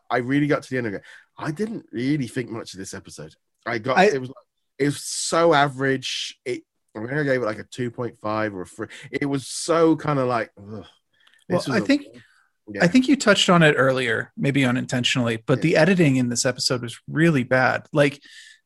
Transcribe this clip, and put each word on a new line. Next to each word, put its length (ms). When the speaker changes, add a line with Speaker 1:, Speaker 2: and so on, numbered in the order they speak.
Speaker 1:
I 80
really 300
got 160
to 60
the 60
end 100
of 60
it. 100
I 120
didn't 420
really 360
think 220
much 240
of 40
this 140
episode. 420
I 140
got, 180
Speaker 2:
I 80
Speaker 1:
it 160
was, 100
it 60
was 180
so 520
average. 920
It, 200
I 60
think 120
I 100
gave 200
it, 40
like, 120
a 60
two 260
point 300
five 340
or 80
a 40
three. 220
It 160
was 200
so 500
kinda 280
like, 340
ugh. 260
This 20
Speaker 2:
Well, 80
Speaker 1:
was 140
Speaker 2:
I 80
Speaker 1:
a, 20
Speaker 2:
think, 260
Speaker 1:
yeah. 120
Speaker 2:
I 40
think 200
you 80
touched 340
on 120
it 140
earlier, 600
maybe 280
unintentionally, 800
but 140
Speaker 1:
Yeah. 40
Speaker 2:
the 140
editing 400
in 120
this 180
episode 360
was 160
really 360
bad. 480
Like, 280